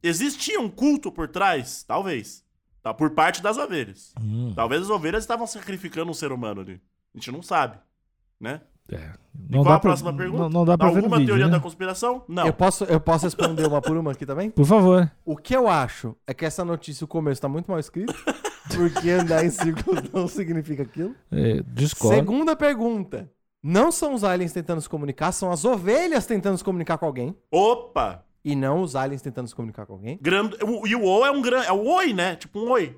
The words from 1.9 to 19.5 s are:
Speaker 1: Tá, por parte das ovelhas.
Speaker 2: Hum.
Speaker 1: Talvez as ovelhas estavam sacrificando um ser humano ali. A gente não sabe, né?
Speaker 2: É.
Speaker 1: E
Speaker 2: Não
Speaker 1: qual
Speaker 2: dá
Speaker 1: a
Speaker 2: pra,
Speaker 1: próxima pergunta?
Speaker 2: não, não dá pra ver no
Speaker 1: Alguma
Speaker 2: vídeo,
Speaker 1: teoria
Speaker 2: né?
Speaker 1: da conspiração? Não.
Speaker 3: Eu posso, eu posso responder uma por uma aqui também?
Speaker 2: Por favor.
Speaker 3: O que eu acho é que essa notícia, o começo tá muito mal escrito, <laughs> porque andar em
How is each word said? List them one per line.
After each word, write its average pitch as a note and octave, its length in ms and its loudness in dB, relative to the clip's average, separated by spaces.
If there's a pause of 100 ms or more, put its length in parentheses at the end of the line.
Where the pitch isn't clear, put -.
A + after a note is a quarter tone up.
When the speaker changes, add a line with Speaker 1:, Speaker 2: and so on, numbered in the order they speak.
Speaker 1:
Tá, - 120 -6
por D#3 160 0
parte E3+ 320 2
das G#3+ 160 0
ovelhas. D3 640 -8
Speaker 2:
Hum. A2 360 -4
Speaker 1:
Talvez B2+ 260 0
as G3 80 -6
ovelhas G3+ 320 -2
estavam A#3 240 -4
sacrificando F3+ 640 -8
um D#3 40 -6
ser C#3+ 180 -6
humano G#2+ 300 -6
ali. F#2 180 -16 (340)
A A#2+ 40 -18
gente A#2+ 120 -14
não D#3 120 -12
sabe, D#3+ 340 -2 (640)
né? C3+ 220 -10 (280)
Speaker 2:
É. - 60 -8 (520)
Speaker 1:
E B2 60 -6
Speaker 2:
Não C#3 80 8
Speaker 1:
qual - 20 12
Speaker 2:
dá F#3 100 10
Speaker 1:
a G3+ 40 6
Speaker 2:
pra, F#3+ 120 4
Speaker 1:
próxima E3 220 -2
pergunta? E3+ 320 -4
Speaker 2:
não, D#3+ 40 -2
não E3+ 160 2
dá E3+ 140 6
pra F3+ 100 4
ver E3 60 4
no F#3+ 60 4
Speaker 1:
Alguma A3+ 180 2
Speaker 2:
vídeo, - 100 4
Speaker 1:
teoria G3 180 4
Speaker 2:
né? E3+ 60 4
Speaker 1:
da D#3 80 4
conspiração? F#3 680 -4
Não. E3+ 200 0
Speaker 3:
Eu D#3 60 2
posso, F#3 320 2
eu E3+ 140 2
posso E3 280 2
responder D#3+ 400 0
uma D3 160 2
por D#3+ 140 0
uma D#3+ 160 -2
aqui C#3 120 -8
também? D#3+ 260 -6
Speaker 2:
Por D3 140 4
favor. F3+ 460 8 (140)
Speaker 3:
O D3+ 120 -4
que - 180 -2
eu B3 140 4
acho B2+ 480 0 (100)
é C3+ 80 -8
que - 100 -6
essa D#3 200 -4
notícia, E3 400 -6
o D3+ 40 -14
começo D3+ 320 -2
tá C#3+ 80 -4
muito E3 220 -6
mal F3 80 -2
escrito, F3 360 -8 (280)
<laughs> - 320 -10
porque E3+ 360 2
andar E3 340 2
em E3+ 60 2